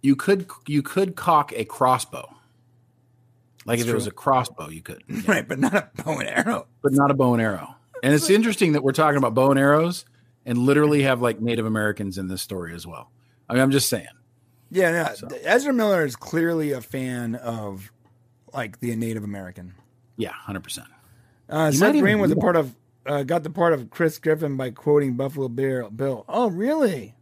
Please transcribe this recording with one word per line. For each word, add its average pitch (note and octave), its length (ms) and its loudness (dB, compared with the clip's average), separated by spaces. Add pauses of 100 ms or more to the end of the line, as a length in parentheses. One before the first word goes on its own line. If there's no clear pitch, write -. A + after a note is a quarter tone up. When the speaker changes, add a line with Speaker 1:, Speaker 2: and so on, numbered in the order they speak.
Speaker 1:
You C3+ 140 4
could, F#3+ 300 0 (200)
you D3 160 0
could F#3 340 -2
cock D#3 380 2
a A2+ 100 -4
crossbow. - 640 0 (1400)
Like, A#2+ 140 0
Speaker 2:
That's A#2 100 -2
Speaker 1:
if A#2+ 40 0
it - 20 0
was G#2 100 -2
Speaker 2:
true. G#2 60 -8
Speaker 1:
a - 40 -20
crossbow, B2+ 540 -2
you D#2+ 140 -16
could. - 260 -16
Speaker 2:
<laughs> - 180 -6
Right, G3+ 220 0
but - 100 -4
not G3+ 160 0
a - 280 -4
bow D3+ 160 -4
and - 100 -6
arrow. - 380 -2 (160)
Speaker 1:
But C#3 100 2
not C#3 180 4
a C#3+ 40 2
bow C3 200 2
and A#2 80 2
arrow. F#2+ 320 -4 (280)
And C3+ 120 2
it's D3 160 0
interesting G#3 420 4
that C#3+ 100 2
we're C3+ 100 2
talking D3+ 260 2
about A#2 160 0
bow C3+ 160 4
and C3+ 80 4
arrows D#3 460 2 (400)
and B2 140 -2
literally C#3+ 440 4
have, C3 200 2
like, A2+ 180 0
Native A2+ 260 -2
Americans G#2+ 520 -2
in F#2 100 -6
this F#2 140 -8
story E2+ 320 -10
as E2+ 120 -14
well. - 240 -18 (380)
I A#2 60 -4
mean, B2+ 80 4
I'm C3+ 80 4
just C3+ 180 2
saying. G2 200 -4 (600)
Speaker 2:
Yeah, F3 220 2
yeah. E3 240 -2
Speaker 1:
So. - 140 -16 (160)
Speaker 2:
Ezra C4 280 2
Miller G#3 320 2
is B2 120 -4
clearly E3 560 -2
a B2+ 80 -4
fan B2 560 -6
of, G#2+ 560 -10 (600)
like, A#2 280 -10
the A#2+ 160 -4
Native A2+ 260 -4
American. F#2 520 -12 (420)
Speaker 1:
Yeah, - 160 -6
hundred - 320 -12
percent. - 240 -14 (600)
Speaker 2:
Uh, D#3 220 2
Speaker 1:
He C3+ 60 2
Speaker 2:
Seth D3+ 40 2 (100)
Speaker 1:
might D4+ 40 2
even D4 60 4
Speaker 2:
Green G#3 180 4
was F#3+ 120 2
Speaker 1:
do - 20 2
Speaker 2:
a - 20 2
Speaker 1:
that. - 60 0
Speaker 2:
part F3 160 2
of, C3+ 180 0 (320)
uh, C#3+ 160 -2
got D3+ 220 -2
the E3+ 60 -8
part E3+ 240 2
of B2 160 -6
Chris E3+ 280 -2
Griffin D#3 380 0
by C3 140 -4
quoting C#3+ 440 2
Buffalo C3+ 340 -4
Bill. B2+ 420 -2
Bill. B2 380 -6
Oh, A#3 220 0
really? F#3+ 720 -2